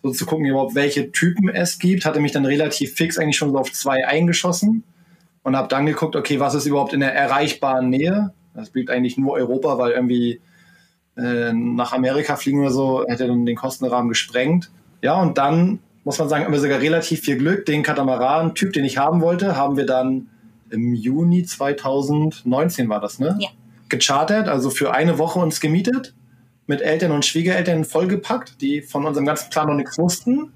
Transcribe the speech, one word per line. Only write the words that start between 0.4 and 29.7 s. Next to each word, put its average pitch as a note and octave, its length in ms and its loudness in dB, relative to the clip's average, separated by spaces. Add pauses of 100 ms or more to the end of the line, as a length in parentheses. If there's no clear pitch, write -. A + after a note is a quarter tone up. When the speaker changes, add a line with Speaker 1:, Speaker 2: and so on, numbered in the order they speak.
Speaker 1:
überhaupt C3+ 280 0
welche C#3+ 380 0
Typen F3+ 360 2
es F3 300 -2
gibt, F3+ 260 2
hatte D3+ 160 2
mich D3 120 0
dann C#3 120 0
relativ C#3+ 500 0
fix E3 240 -2
eigentlich D3+ 180 0
schon D3 140 0
so C#3 80 2
auf B2+ 140 -4
zwei C3 340 -2
eingeschossen F3 800 2 (580)
und C3+ 140 0
hab C3 120 -2
dann C#3 180 0
geguckt, D3+ 300 -2
okay, C#3+ 240 0
was C3+ 140 0
ist C#3+ 120 0
überhaupt C#3+ 260 0
in C#3 80 0
der C3+ 140 0
erreichbaren C3+ 760 0
Nähe? F3+ 440 0 (220)
Das A2 160 -16
blieb B2+ 200 -4
eigentlich B2 260 0
nur C3+ 180 0
Europa, C3 440 0
weil B2 140 2
irgendwie, A#2+ 480 0 (760)
äh, A#2+ 360 -2
nach A#2+ 400 -2
Amerika C3+ 440 0
fliegen C#3 240 0
oder C3+ 120 2
so C3+ 340 2
hätte A#2+ 200 -2
dann A#2+ 200 2
den A#2 100 0
Kostenrahmen B2 520 -2
gesprengt. C3+ 600 0 (320)
Ja, D#3 180 2
und D3+ 180 2
dann E3 400 2 (260)
muss C#3 140 -4
man D3+ 100 0
sagen, D3+ 160 0
haben - 80 -2
wir C#3+ 80 2
sogar C#3 200 2
relativ D#3+ 400 0
viel C3+ 180 -2
Glück. F3 280 0
Den D3+ 160 0
Katamaran-Typ, C#3+ 880 0
den C#3 120 0
ich C3 140 -2
haben D#3+ 220 2
wollte, F3 360 0
haben C#3 200 0
wir C#3 100 0
dann C3 420 0 (420)
im A#2 240 -2
Juni E3 500 2
zweitausendneunzehn C#3 1400 -2
war G#2 120 -2
das, G#2 180 -8
ne? D#3+ 200 0
Speaker 2:
Ja. G3 100 -4 (400)
Speaker 1:
Gechartert, D#3+ 600 0
also C3 220 0
für B2+ 240 0
eine D#3 240 2
Woche E3 200 0
uns E3 220 0
gemietet, G3+ 540 0 (520)
mit C#3+ 140 -2
Eltern D#3+ 320 0
und C#3+ 140 0
Schwiegereltern E3+ 580 0
vollgepackt, F#3 800 -2
die C#3+ 180 -2
von C#3+ 240 -6
unserem C#3+ 220 0
ganzen - 240 -4
Plan D3+ 160 0
noch D3 80 0